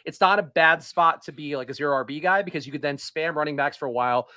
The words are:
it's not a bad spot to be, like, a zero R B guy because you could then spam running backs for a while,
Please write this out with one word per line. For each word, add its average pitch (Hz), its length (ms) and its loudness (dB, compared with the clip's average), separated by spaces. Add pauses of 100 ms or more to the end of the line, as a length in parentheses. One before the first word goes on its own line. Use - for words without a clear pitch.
it's - 160 -6
not 196 180 6
a 202 40 2
bad 160 380 4
spot 165 420 2
to 151 100 -16
be, 143 240 -6
like, 127 120 -8
a 139 40 -8
zero 147 200 -2
R 131 120 0
B 143 160 -10
guy 185 200 2
because 170 240 -6
you 135 60 -16
could 151 100 -8
then 143 140 -4
spam 160 400 -6
running 151 220 -2
backs 143 180 -2
for 147 120 -6
a 127 40 -4
while, 123 440 0